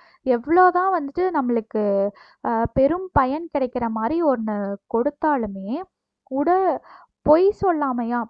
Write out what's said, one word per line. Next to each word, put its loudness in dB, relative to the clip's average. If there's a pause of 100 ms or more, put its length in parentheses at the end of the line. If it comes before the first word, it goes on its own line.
(240)
எவ்வளோதான் 2
வந்துட்டு -2
நம்மளுக்கு, 0 (360)
அ, 0
பெரும் 2
பயன் 0 (100)
கிடைக்கிற -4
மாதிரி -2
ஒண்ணு -2 (200)
கொடுத்தாலுமே, -2 (520)
உட-, 2 (440)
பொய் 4 (120)
சொல்லாமையா, -2